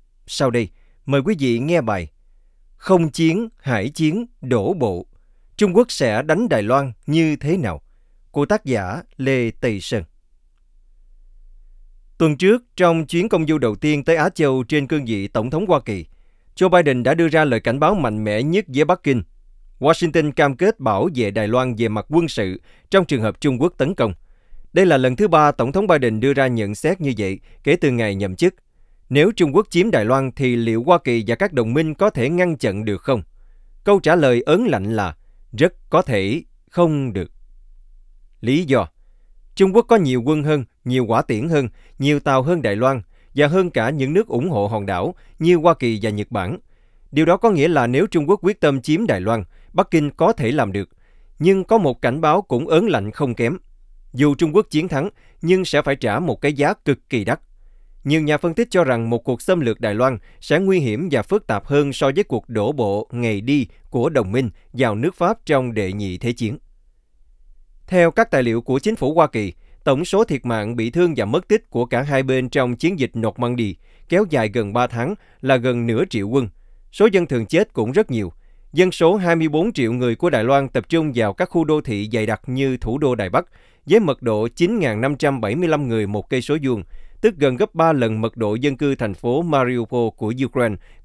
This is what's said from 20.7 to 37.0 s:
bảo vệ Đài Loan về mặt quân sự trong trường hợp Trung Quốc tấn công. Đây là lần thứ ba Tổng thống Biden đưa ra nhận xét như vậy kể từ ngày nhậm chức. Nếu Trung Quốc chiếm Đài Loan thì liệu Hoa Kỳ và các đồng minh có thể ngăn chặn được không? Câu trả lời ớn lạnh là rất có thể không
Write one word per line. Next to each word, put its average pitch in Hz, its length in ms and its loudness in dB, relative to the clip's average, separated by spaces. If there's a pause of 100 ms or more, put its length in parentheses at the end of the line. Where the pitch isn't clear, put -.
bảo 120 360 0
vệ 110 160 0
Đài 104 160 -2
Loan 123 300 0
về 113 100 0
mặt 107 220 -4
quân 165 180 2
sự 98 340 -6 (280)
trong 185 160 4
trường 127 160 0
hợp 110 200 -4
Trung 127 200 0
Quốc 170 160 2
tấn 147 180 -2
công. 113 180 -2 (600)
Đây 190 120 6
là 156 120 6
lần 127 180 0
thứ 208 120 2
ba 151 240 4
Tổng 123 200 -2
thống 202 160 0
Biden 127 320 2
đưa 135 140 2
ra 135 140 2
nhận 107 280 -2
xét 180 260 -2
như 139 160 -2
vậy 98 220 -4 (240)
kể 139 120 2
từ 143 160 2
ngày 110 240 0
nhậm 95 200 -4
chức. 180 200 0 (540)
Nếu 151 220 4
Trung 151 240 0
Quốc 127 140 4
chiếm 190 220 2
Đài 117 140 2
Loan 131 260 0
thì 127 240 -2
liệu 113 280 -2
Hoa 170 140 4
Kỳ 117 300 -2
và 117 80 0
các 196 180 -4
đồng 117 200 -2
minh 156 200 0
có 202 160 0
thể 131 200 -2
ngăn 175 280 0
chặn 104 280 -4
được 101 160 -4
không? 123 200 -2 (640)
Câu 202 160 4
trả 160 160 2
lời 127 260 4
ớn 208 260 2
lạnh 110 280 -2
là 95 200 -2 (420)
rất 160 160 2 (160)
có 170 120 2
thể 110 420 -2 (260)
không 147 440 0